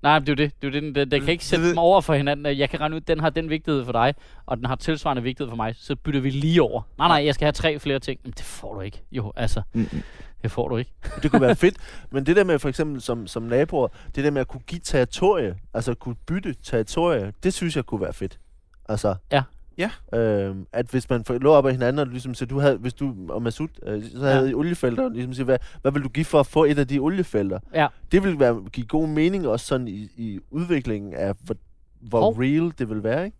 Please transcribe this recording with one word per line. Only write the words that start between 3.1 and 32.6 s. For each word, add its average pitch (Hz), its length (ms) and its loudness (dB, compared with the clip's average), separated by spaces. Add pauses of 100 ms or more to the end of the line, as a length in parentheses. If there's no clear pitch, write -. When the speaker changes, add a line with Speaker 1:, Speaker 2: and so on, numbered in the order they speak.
Speaker 1:
har 156 100 2
den 160 200 -4
vigtighed 151 360 -2
for 123 60 -6
dig, 120 220 4 (320)
og 127 120 -4
den 120 80 -8
har 127 100 -2
tilsvarende 147 480 -2
vigtighed 131 260 -4
for 117 60 -8
mig. 113 220 -4
Så - 180 -6
bytter 139 240 -2
vi 131 100 -2
lige 151 320 2
over. 117 200 0 (160)
"Nej, 151 100 2
nej, 151 180 4
jeg 147 80 2
skal 151 120 0
have 151 60 4
tre 151 280 0
flere 135 200 -2
ting." 135 240 -8
"Jamen, 120 140 -12
det - 80 -10
får - 280 -12
du 101 80 -8
ikke." 101 300 -10
Jo, 104 240 -6
altså, 110 260 2 (120)
Speaker 2:
Mm-mm. 107 280 -2 (420)
Speaker 1:
det 113 80 -2
får - 160 -2
du 120 100 -2
ikke. 123 140 -6 (320)
Speaker 3:
Det 151 80 2
kunne - 100 8
være - 140 6
fedt. - 200 4 (360)
Men 135 140 -2
det 165 100 6
der 202 80 8
med 170 160 4
for 147 100 -2
eksempel 143 320 -4
som, 117 260 -4
som 113 160 -6
naboer, 127 440 0 (280)
det 139 80 -2
der 147 80 2
med 139 100 0
at 123 60 -2
kunne 127 200 -14
give 170 160 -8
territorie, 131 720 2 (180)
altså 117 200 -2
kunne 117 220 -8
bytte 175 480 -6
territorie, 117 680 0 (100)
det 190 100 2
synes 170 220 -4
jeg 143 100 -2
kunne 104 160 -4
være 80 120 -4
fedt. - 260 -8 (500)
Altså, 104 260 0 (160)
Speaker 1:
Ja. 139 100 4 (360)
Speaker 2:
Ja. 196 140 -2 (280)
Speaker 3:
Øhm, 98 540 0
at 123 120 -2
hvis 127 240 -4
man 120 140 0
for-, 127 140 -4
lå 135 160 6
op 139 120 8
ad 135 60 2
hinanden, 127 280 0
og 143 80 0
ligesom, 123 260 -8
så 127 120 -6
du 135 140 -4
havde, 139 180 4
hvis 123 160 -6
du 135 220 -4 (140)
og 80 120 -4
Masud, 117 260 -4 (200)
øh, 104 240 -6
så 123 80 -14
havde 135 260 4
Speaker 1:
Ja. 135 40 0
Speaker 3:
I 131 40 -2
oliefelter, 156 560 0
ligesom 123 240 -6
siger, 127 120 -4
"Hvad, 123 120 4 (240)
hvad 135 100 2
vil 143 120 0
du 135 60 -4
give 156 160 -2
for 156 140 4
at 135 80 4
få 156 180 4
et 147 140 4
af 135 80 2
de 139 120 0
oliefelter?" 120 600 0 (140)
Speaker 1:
Ja. 156 140 2 (240)
Speaker 3:
Det 190 120 6
ville 175 160 0
være, 120 220 4 (120)
give 123 120 -6
god 156 220 0
mening 160 400 2
også 117 180 0
sådan 127 220 -2
i, 104 300 -10
i 110 220 -8 (120)
udviklingen 120 640 -2
af, 92 200 -2 (100)
hvor, 113 120 -6 (460)
hvor 113 200 2
Speaker 1:
Hov. 110 180 4
Speaker 3:
real 151 380 2